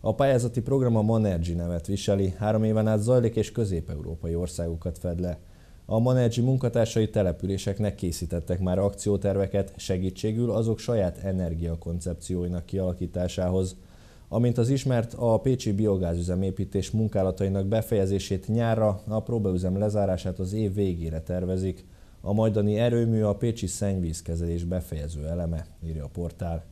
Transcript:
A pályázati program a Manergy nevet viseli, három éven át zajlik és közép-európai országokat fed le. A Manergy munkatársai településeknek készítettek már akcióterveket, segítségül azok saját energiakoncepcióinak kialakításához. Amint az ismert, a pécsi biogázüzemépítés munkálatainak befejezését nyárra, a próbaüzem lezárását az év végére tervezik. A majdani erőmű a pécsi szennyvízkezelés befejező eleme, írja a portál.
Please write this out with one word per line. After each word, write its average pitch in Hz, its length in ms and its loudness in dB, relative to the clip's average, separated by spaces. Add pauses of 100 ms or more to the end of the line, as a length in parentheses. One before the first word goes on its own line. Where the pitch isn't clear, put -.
A 110 140 0
pályázati 127 460 2
program 127 360 2
a 107 60 4
Manergy 95 540 2
nevet 85 300 -2
viseli, 98 520 2
három 110 260 2
éven 110 240 4
át 110 120 4
zajlik 117 360 4
és 110 160 0
közép-európai 80 840 -4
országokat 85 640 -4
fed 87 220 -4
le. 87 180 -4 (480)
A 107 120 0
Manergy 120 440 4
munkatársai 117 680 2
településeknek 98 840 0
készítettek 87 640 -4
már 90 180 2
akcióterveket, 98 960 0
segítségül 107 760 -2
azok 110 280 0
saját 98 400 0
energiakoncepcióinak 85 1500 -4
kialakításához. 90 1080 -2 (560)
Amint 117 260 2
az 117 100 4
ismert, 127 500 0
a 117 220 4
pécsi 127 320 0
biogázüzemépítés 95 1160 0
munkálatainak 98 760 0
befejezését 98 800 0
nyárra, 110 600 2
a 110 140 0
próbaüzem 95 560 0
lezárását 98 600 0
az 92 140 -4
év 107 220 0
végére 82 460 0
tervezik. 92 640 -2 (360)
A 98 120 -4
majdani 104 460 2
erőmű 117 440 2
a 104 120 4
pécsi 110 320 -2
szennyvízkezelés 85 960 -2
befejező 80 640 -6
eleme, 82 400 -4 (200)
írja 80 180 -6
a 67 80 -10
portál. 82 600 -6